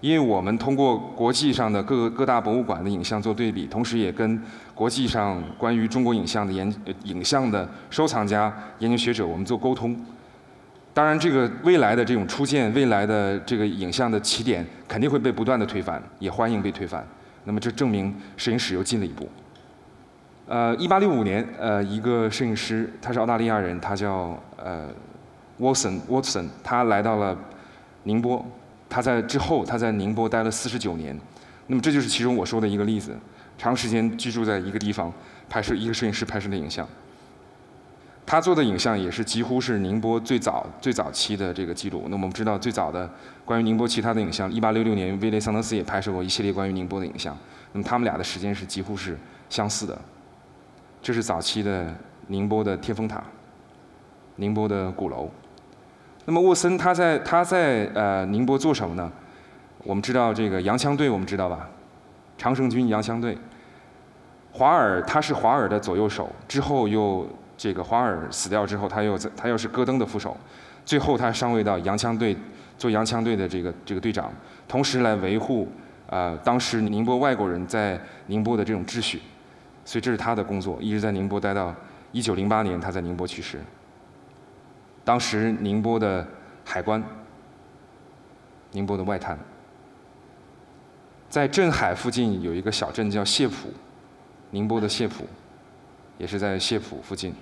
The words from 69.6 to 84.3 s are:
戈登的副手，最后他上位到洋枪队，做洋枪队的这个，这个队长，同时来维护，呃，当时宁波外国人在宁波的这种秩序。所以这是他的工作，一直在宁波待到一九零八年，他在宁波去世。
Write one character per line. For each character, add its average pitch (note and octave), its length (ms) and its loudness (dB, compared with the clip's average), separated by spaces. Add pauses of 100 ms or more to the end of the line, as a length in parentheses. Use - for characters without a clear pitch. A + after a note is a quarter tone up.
戈 B2+ 160 0
登 C3 160 0
的 A2+ 40 2
副 G#2 140 -6
手， - 180 -6 (480)
最 D3 140 2
后 C#3 180 2
他 A#2 140 2
上 A#2+ 220 0
位 A2+ 100 4
到 G2+ 180 2
洋 G2 160 0
枪 A2+ 220 -2
队， A2 180 2 (400)
做 B2 140 0
洋 G#2+ 160 2
枪 A2+ 160 0
队 A2+ 140 2
的 F#2+ 120 0
这 F2+ 140 -4
个， E2+ 100 -4 (120)
这 G#2 100 -6
个 F#2 60 -2
队 A2 100 0
长， D2+ 220 -4 (340)
同 C3 160 0
时 C3 200 2
来 A2 140 4
维 F#2+ 220 0
护， A2 300 -2 (400)
呃， F2 300 -2
当 B2 200 2
时 A#2+ 220 0
宁 G#2+ 240 0
波 B2 140 2
外 C#3 180 2
国 G2 120 0
人 F2+ 200 -2
在 G2+ 320 0 (260)
宁 G#2+ 160 -2
波 A#2 140 2
的 G#2 80 2
这 G#2 80 -2
种 F2+ 120 -2
秩 A#2 160 -6
序。 G2+ 200 -4 (680)
所 - 80 -6
以 A2+ 60 -2
这 B2 80 0
是 A2+ 60 2
他 A#2 180 0
的 G#2+ 80 0
工 G2+ 180 -2
作， F#2 200 -4
一 G#2 100 -2
直 G#2+ 80 0
在 G#2 140 0
宁 G2 160 -2
波 G2+ 100 -2
待 G2 160 0
到 F2+ 180 -2 (380)
一 B2 100 -4
九 A2 140 0
零 F#2+ 140 0
八 A2 160 2
年， F2+ 160 -2
他 E2+ 100 -6
在 F2+ 100 -4
宁 F2 160 -4
波 F2+ 80 -4
去 - 160 -8
世。 C#2+ 200 -10 (1400)